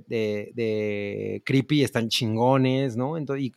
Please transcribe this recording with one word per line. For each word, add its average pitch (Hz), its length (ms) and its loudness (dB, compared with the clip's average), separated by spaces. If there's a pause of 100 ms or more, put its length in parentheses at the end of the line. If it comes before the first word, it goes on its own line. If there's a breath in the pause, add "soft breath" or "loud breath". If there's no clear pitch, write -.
de, 107 460 -2
de 104 920 -2
creepy 135 400 2
están 117 260 0
chingones, 127 840 2
¿no? 135 220 -4
Ento-, 139 200 -6
y, 135 200 -4